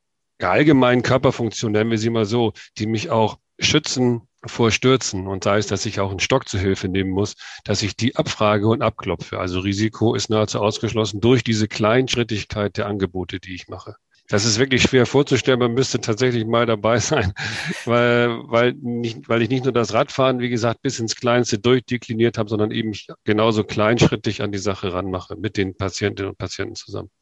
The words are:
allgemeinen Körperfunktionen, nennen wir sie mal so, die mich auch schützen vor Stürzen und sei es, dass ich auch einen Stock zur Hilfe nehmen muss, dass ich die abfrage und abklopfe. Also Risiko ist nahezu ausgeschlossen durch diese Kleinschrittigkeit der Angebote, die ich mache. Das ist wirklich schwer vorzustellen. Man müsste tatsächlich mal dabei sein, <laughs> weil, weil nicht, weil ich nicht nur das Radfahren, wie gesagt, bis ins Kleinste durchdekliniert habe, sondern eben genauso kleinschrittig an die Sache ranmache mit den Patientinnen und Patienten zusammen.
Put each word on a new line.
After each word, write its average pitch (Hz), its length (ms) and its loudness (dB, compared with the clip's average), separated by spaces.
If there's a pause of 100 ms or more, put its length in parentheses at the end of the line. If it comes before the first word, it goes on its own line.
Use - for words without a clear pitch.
(420)
allgemeinen 123 600 4
Körperfunktionen, 123 680 0
nennen 107 180 2
wir 113 80 2
sie 113 120 -2
mal 113 160 0
so, 113 260 0 (260)
die 107 80 -4
mich 110 240 -2
auch 110 280 0 (200)
schützen 127 640 0 (240)
vor 117 240 2
Stürzen 117 560 0
und 98 180 -6
sei 104 140 4
es, 107 100 -2
dass - 180 -4
ich 104 140 -6
auch 98 100 -2
einen 95 100 -6
Stock - 280 0
zur 92 120 -4
Hilfe 95 280 0
nehmen 95 220 0
muss, 98 240 0 (300)
dass 101 180 -2
ich 101 140 -4
die 117 200 -2
abfrage 107 520 2
und 113 140 2
abklopfe. 101 560 -4
Also 92 220 -4
Risiko 107 540 0
ist 113 140 -4
nahezu 107 320 0
ausgeschlossen 107 600 -2
durch 117 240 4
diese 110 240 0
Kleinschrittigkeit 110 1080 0
der 107 100 -4
Angebote, 95 540 -4
die 92 140 -14
ich 90 140 -14
mache. 98 260 -16 (340)
Das 104 180 2
ist 107 120 0
wirklich 131 260 2
schwer 127 200 6
vorzustellen. 135 540 2
Man 120 160 2
müsste 127 260 0
tatsächlich 117 460 0
mal 117 180 2
dabei 113 340 2
sein, 120 360 0 (240)
<laughs> - 260 -8
weil, 120 460 4 (140)
weil 120 360 2
nicht, 120 480 -6
weil 117 140 2
ich 110 80 0
nicht 131 140 -2
nur 131 100 0
das 113 180 0
Radfahren, 131 460 0
wie 123 100 -4
gesagt, 120 320 -2
bis 131 180 -4
ins 113 180 -4
Kleinste 120 420 2
durchdekliniert 117 800 0
habe, 107 100 -2
sondern 107 220 0
eben 113 220 -4 (320)
genauso 107 400 2
kleinschrittig 107 800 2
an 104 80 -4
die 101 80 -6
Sache 95 360 -4
ranmache 92 420 -6
mit 101 220 -6
den 95 180 0
Patientinnen 98 540 -4
und 95 80 -14
Patienten 98 360 -8
zusammen. 98 360 -12 (120)